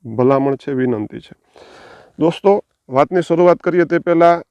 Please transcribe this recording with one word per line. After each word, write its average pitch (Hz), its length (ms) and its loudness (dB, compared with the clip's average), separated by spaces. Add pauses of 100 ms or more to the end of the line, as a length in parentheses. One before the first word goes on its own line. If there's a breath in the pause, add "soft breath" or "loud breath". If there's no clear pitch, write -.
ભલામણ 135 500 0
છે, 143 180 -12
વિનંતી 123 460 -6
છે. - 160 -20 (840 loud breath)
દોસ્તો, 196 440 0 (260)
વાતની 151 320 0
શરૂઆત 170 360 2
કરીએ 175 280 -2
તે 170 140 -2
પહેલાં 170 520 2